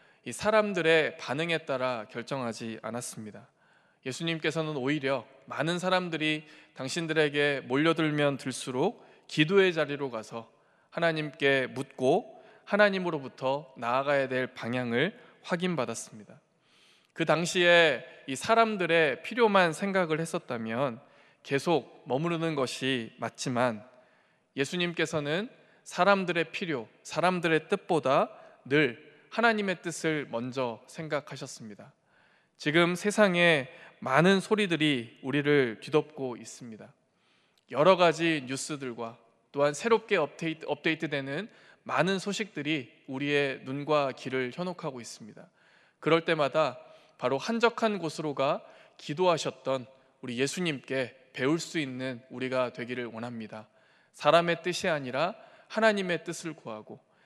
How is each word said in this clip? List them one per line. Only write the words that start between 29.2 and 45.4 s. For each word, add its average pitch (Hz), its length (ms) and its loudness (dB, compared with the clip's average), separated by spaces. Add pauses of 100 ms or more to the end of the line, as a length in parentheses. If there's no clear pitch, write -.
하나님의 208 540 0
뜻을 156 480 -4
먼저 120 560 -4
생각하셨습니다. 139 1080 -10 (640)
지금 170 380 2
세상에 175 760 4 (340)
많은 160 360 6
소리들이 156 840 0
우리를 139 580 2
뒤덮고 139 580 -2
있습니다. 110 540 -16 (800)
여러 156 280 6
가지 160 500 4
뉴스들과 127 720 -8 (320)
또한 147 240 2
새롭게 220 420 2
업데이트, 160 500 -4
업데이트되는 147 800 -4 (360)
많은 156 340 0
소식들이 160 760 -6 (140)
우리의 143 580 0
눈과 143 500 0
귀를 127 420 -4
현혹하고 160 460 -8
있습니다. - 460 -18 (520)